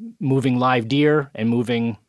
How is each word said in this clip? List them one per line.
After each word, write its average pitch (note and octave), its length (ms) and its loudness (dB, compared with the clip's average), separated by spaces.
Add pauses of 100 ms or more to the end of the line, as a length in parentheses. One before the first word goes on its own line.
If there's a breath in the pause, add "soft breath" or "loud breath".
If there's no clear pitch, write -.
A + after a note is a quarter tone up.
(200)
moving C3 400 0
live B2+ 300 2
deer D3 440 2
and A2 160 -2
moving A#2 480 -2 (120)